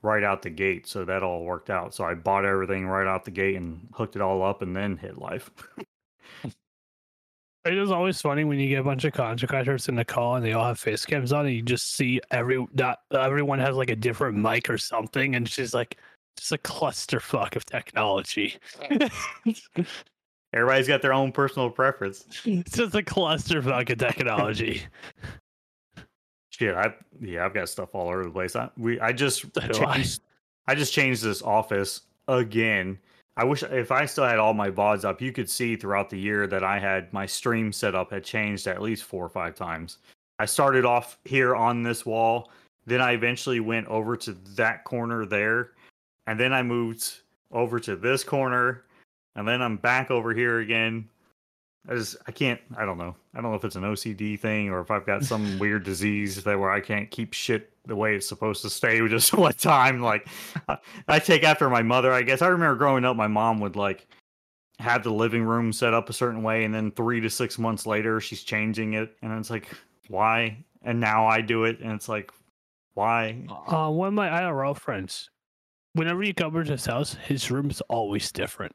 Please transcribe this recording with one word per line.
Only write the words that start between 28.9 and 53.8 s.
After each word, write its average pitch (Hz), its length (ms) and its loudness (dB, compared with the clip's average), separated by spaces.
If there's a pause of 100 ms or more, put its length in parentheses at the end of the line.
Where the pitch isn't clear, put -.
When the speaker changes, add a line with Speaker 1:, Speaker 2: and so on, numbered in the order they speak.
Speaker 1:
I 113 140 0
just 123 280 0
Speaker 2:
So - 260 -6
do - 180 2
I. 143 100 0
Speaker 1:
changed, 135 260 -2 (460)
I 135 80 2
just 147 160 0
changed 131 320 2
this 107 180 0
office 104 600 0 (260)
again. 110 720 2 (360)
I 113 100 2
wish, 139 180 0
if 127 280 -2
I 139 140 2
still 143 200 0
had 120 120 4
all 110 160 6
my 104 160 0
vods 101 360 2
up, 95 140 -2
you 127 120 -4
could 113 180 -4
see 117 260 -2
throughout 101 360 -2
the 98 80 -6
year 104 260 0
that 95 180 -2
I 98 140 0
had, 95 340 -2
my 98 140 -4
stream 113 480 -2
setup 92 380 -2
had 98 120 -8
changed 104 440 -4
at 92 120 -4
least 107 260 -4
four 92 200 -8
or 82 40 -10
five 85 260 -6
times. 85 420 -10 (400)
I 107 80 0
started 131 400 4
off 120 400 2
here 131 300 4
on 117 260 2
this 117 240 -2
wall, 113 460 0 (340)
then 123 160 2
I 123 120 4
eventually 120 460 0
went 113 280 -2
over 110 300 -2
to 113 160 -8 (220)
that 113 280 0
corner 117 420 -4
there, 107 460 0 (560)
and 110 120 -2
then 127 140 2
I 131 80 2
moved 120 600 -4 (300)
over 120 280 0
to 110 160 -6
this 123 280 0
corner, 123 600 0 (520)
and 104 120 -4
then 123 160 0
I'm 113 140 -2
back 127 340 2
over 117 240 2
here 117 240 2
again. 113 500 0 (800)
I 120 60 -2
just, 110 200 -6 (120)
I 120 40 -12
can't, 127 300 0 (160)
I 107 80 -2
don't 92 140 -4
know. 87 160 -8 (180)
I 120 80 -10
don't 117 80 -4
know 107 80 -2
if 95 80 -6
it's 98 100 -4
an 92 80 -6